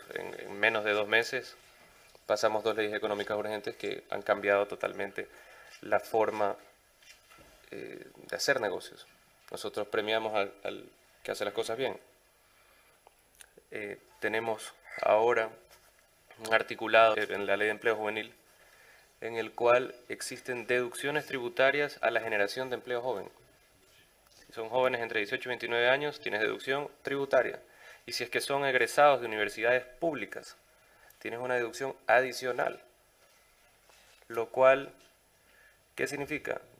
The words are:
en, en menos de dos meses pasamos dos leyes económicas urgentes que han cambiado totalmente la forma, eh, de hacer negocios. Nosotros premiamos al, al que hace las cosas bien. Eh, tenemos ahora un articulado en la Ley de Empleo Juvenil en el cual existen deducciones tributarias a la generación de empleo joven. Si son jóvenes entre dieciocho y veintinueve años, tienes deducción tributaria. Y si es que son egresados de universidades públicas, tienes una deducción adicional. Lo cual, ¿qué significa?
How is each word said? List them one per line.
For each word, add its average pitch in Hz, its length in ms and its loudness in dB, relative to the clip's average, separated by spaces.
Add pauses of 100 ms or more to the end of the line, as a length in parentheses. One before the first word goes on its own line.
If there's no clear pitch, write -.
(140)
en, - 280 -8
en 101 180 -12
menos 107 240 2
de 107 80 2
dos 104 160 2
meses 117 480 0 (720)
pasamos 107 400 2
dos 107 100 2
leyes 107 180 0
económicas 104 440 -2
urgentes 107 400 -6
que - 320 -6
han 98 120 -6
cambiado 101 460 2
totalmente 98 600 -6 (520)
la 104 180 0
forma, 107 560 0 (1160)
eh, - 440 -14
de - 220 -10
hacer 131 240 2
negocios. - 440 -6 (460)
Nosotros 107 360 -6
premiamos 110 460 0
al, 101 200 0 (100)
al 98 240 -10 (360)
que 107 80 -6
hace 104 120 -4
las 101 100 -4
cosas 113 240 -4
bien. 123 220 -4 (1700)
Eh, 104 280 -8 (220)
tenemos 110 500 -2 (300)
ahora 110 480 4 (880)
un 110 160 -2
articulado 110 640 4
en 101 280 -2
la 98 120 2
Ley 107 100 0
de 107 40 0
Empleo 107 260 0
Juvenil 107 360 -4 (840)
en 113 160 -8
el 110 160 -4
cual 120 420 4 (140)
existen 117 600 -8
deducciones 123 580 -2
tributarias 135 760 0
a 113 100 2
la 113 100 0
generación 113 480 -2
de 123 60 -4
empleo 120 260 -4
joven. 117 280 -4 (1160)
Si - 80 -20
son 113 160 -8
jóvenes 127 320 2
entre 113 180 -2
dieciocho 123 300 -4
y - 20 -2
veintinueve 117 380 2
años, 147 320 2
tienes 104 180 -4
deducción 110 500 -2 (120)
tributaria. 135 580 0 (460)
Y 120 80 -10
si - 100 -4
es 117 60 -8
que 123 100 0
son 139 240 -2
egresados 139 560 6
de 120 80 -6
universidades 110 560 0
públicas, - 720 -8 (640)
tienes 110 220 -8
una 127 140 -2
deducción 123 380 -4 (140)
adicional. 123 720 2 (1500)
Lo 113 200 -4
cual, 135 440 4 (1000)
¿qué - 120 -2
significa? 143 520 -6 (200)